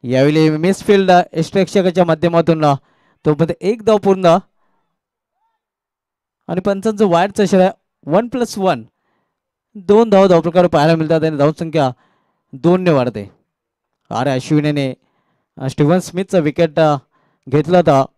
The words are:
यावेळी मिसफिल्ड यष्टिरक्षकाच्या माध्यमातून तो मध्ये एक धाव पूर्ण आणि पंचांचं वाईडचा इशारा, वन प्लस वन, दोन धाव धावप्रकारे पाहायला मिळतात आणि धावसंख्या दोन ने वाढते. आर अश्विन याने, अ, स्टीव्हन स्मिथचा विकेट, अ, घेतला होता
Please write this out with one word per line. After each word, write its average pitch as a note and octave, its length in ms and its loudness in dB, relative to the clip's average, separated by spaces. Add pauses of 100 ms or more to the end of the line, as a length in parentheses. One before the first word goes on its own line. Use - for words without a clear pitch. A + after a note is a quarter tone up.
यावेळी D3 460 2
मिसफिल्ड F#3 640 0 (220)
यष्टिरक्षकाच्या F3+ 720 -2
माध्यमातून E3 600 0 (600)
तो D3+ 140 2
मध्ये E3 220 -2
एक G#3+ 220 -4
धाव G#3+ 140 2
पूर्ण F#3 400 2 (2000)
आणि F3 140 -4
पंचांचं G3+ 460 -2
वाईडचा F#3 360 0
इशारा, F#3 280 2 (340)
वन F#3+ 220 0
प्लस A#3+ 300 -6
वन, E3+ 260 -2 (920)
दोन G#3 340 2
धाव G3 180 4
धावप्रकारे F3 400 2
पाहायला E3 280 2
मिळतात D#3+ 280 -2
आणि D#3 140 -4
धावसंख्या D3+ 540 -2 (640)
दोन E3+ 300 0
ने F3 80 -2
वाढते. A#2 400 -4 (760)
आर A#2+ 180 -4
अश्विन C#3+ 380 -2
याने, C#3+ 280 -4 (640)
अ, C3+ 120 -8
स्टीव्हन D3+ 300 0
स्मिथचा F#3 400 -4
विकेट, D#3 400 -2
अ, D3+ 160 2 (540)
घेतला D3+ 280 0
होता D3 280 2 (120)